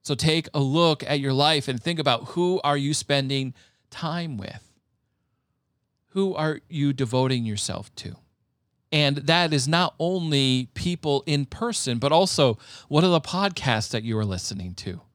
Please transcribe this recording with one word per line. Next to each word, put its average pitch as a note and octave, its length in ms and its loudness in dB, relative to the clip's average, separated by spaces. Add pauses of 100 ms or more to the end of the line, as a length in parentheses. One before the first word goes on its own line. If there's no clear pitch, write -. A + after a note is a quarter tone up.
So D3 120 -2
take D#3+ 380 0
a D3+ 60 0
look D3+ 440 2
at C#3+ 160 0
your C3+ 140 0
life C#3+ 340 4
and B2 140 -4
think E3 180 -4
about, C3+ 300 0
who F3+ 340 0
are D3 140 2
you C#3+ 160 0
spending C3+ 600 -2 (360)
time E3 480 -6
with? - 340 -12 (1400)
Who F#3+ 260 -2
are D#3 340 -2
you C#3+ 240 0
devoting B2+ 520 0
yourself G2 500 -6
to? - 200 -12 (760)
And D3 260 2
that D#3+ 360 2
is C3+ 140 2
not E3+ 320 0
only D3 720 0
people D#3 520 -2
in C#3+ 200 0
person, G#3 520 -4
but C#3 140 0
also, D#3 460 4 (300)
what D3+ 160 4
are F#3 60 4
the E3 120 4
podcasts E3+ 720 -2
that A2 120 -4
you A2 140 -2
are G#2+ 80 0
listening F#2 500 -6
to? F2+ 260 -10 (120)